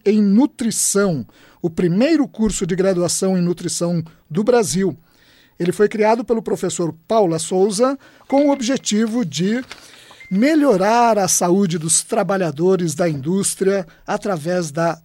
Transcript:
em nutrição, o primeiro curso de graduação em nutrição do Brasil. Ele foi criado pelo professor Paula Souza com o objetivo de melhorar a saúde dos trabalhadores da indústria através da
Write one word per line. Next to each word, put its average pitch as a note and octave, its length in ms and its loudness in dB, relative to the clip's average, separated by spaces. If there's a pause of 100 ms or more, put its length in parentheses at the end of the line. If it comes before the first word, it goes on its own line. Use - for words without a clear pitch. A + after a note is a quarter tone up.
em G#3+ 160 4
nutrição, G3+ 1040 2 (340)
o F3 80 -2
primeiro A3 600 2
curso G#3 360 -2
de E3 120 -2
graduação F#3 600 0
em F3+ 40 0
nutrição F3 600 -2 (280)
do D#3+ 120 -2
Brasil. F#3+ 560 0 (600)
Ele F3 140 -2
foi G#3 160 2
criado G#3+ 380 0
pelo A3+ 160 -2
professor F3 520 -4 (140)
Paula F#3+ 320 0
Souza G3+ 580 0 (300)
com C#4+ 200 4
o C#4 40 4
objetivo A#3 720 -2
de F#3 400 -4 (680)
melhorar A#3 880 2
a F#3 120 0
saúde F#3 480 0
dos D#3+ 260 -2
trabalhadores F3+ 880 0
da F3 140 -2
indústria F#3 800 -2 (180)
através F3+ 640 -4
da E3 360 -4